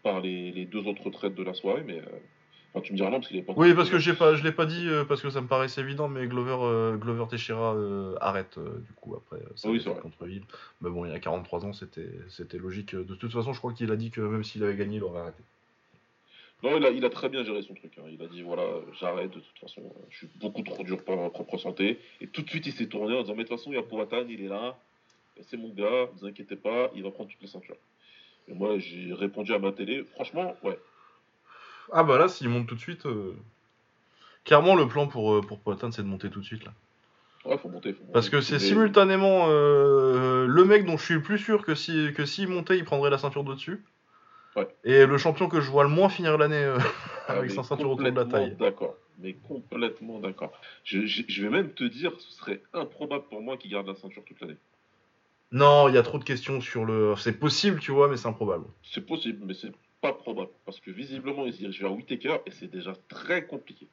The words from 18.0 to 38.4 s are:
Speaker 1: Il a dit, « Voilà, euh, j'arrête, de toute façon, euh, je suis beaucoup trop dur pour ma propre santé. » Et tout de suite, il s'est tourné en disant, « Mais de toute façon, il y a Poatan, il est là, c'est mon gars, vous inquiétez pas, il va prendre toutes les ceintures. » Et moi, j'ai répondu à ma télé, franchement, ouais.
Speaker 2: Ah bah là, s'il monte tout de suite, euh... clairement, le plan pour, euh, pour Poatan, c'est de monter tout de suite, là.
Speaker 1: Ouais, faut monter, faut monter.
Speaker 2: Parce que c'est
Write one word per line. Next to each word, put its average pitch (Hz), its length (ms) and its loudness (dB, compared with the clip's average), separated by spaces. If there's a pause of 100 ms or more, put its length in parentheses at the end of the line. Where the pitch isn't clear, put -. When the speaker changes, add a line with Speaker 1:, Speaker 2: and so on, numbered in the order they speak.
Speaker 1:
Il 80 140 -18
a 85 40 -14
dit, « 87 160 -16
Voilà, 87 180 -6
euh, - 180 -4 (180)
j'arrête, 90 340 -6
de - 100 -18
toute - 180 -20
façon, - 220 -20
euh, - 180 -20 (100)
je - 100 -20
suis - 160 -20
beaucoup 104 260 -10
trop 95 240 -10
dur 92 180 -8
pour 92 180 -4
ma 85 80 -4
propre - 280 -10
santé. » 104 420 -4 (220)
Et - 60 -14
tout - 140 -12
de - 80 -12
suite, 160 180 -8
il 143 40 -8
s'est 117 160 -6
tourné 110 300 -4
en 123 60 -2
disant, « 104 120 -8
Mais 113 80 -8
de 117 60 -10
toute 120 80 -6
façon, 143 140 -14
il 135 40 -8
y - 20 -2
a 113 60 -4
Poatan, 113 460 -6
il 104 160 -12
est - 20 -10
là, 117 300 -8 (640)
c'est - 160 -14
mon 113 160 -12
gars, 117 420 0
vous 98 100 -16
inquiétez 101 300 -12
pas, 117 400 -2
il 95 80 -12
va 95 80 -8
prendre 101 180 -14
toutes - 120 -20
les 98 80 -20
ceintures. » - 260 -18 (720)
Et - 60 -16
moi, 98 260 -2
j'ai 87 340 -12
répondu 101 400 -4
à 101 60 0
ma 98 140 -2
télé, 131 320 -6 (100)
franchement, 175 480 -6
ouais. - 160 -4 (1120)
Speaker 2:
Ah 165 120 4
bah 135 140 6
là, 180 120 6
s'il 143 180 -6
monte 120 200 0
tout 117 80 -10
de 113 40 -12
suite, 170 280 -14
euh... 104 280 -6 (1120)
clairement, 160 300 8
le 151 120 6
plan 143 200 0
pour, 107 260 2
euh, 104 80 6
pour 104 180 -12
Poatan, 107 320 -6
c'est 110 120 -8
de 98 40 -6
monter 98 220 -6
tout 101 100 -10
de 98 60 -12
suite, - 180 -12
là. - 80 -18 (720)
Speaker 1:
Ouais, 139 140 0
faut - 100 -10
monter, - 240 -8
faut - 120 -10
monter. - 100 -16
Speaker 2:
Parce 117 160 4
que 143 100 4
c'est 131 140 0